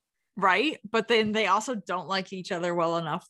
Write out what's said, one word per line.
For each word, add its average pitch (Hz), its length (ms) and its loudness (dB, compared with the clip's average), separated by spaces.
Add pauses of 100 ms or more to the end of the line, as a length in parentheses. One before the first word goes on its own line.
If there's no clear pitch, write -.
(360)
Right. 196 420 2 (120)
But 220 180 0
then 220 240 2
they 214 140 0
also 220 280 0
don't 180 340 -6
like 190 240 -4
each 185 180 -8
other 175 240 -2
well 170 220 2
enough 165 340 -4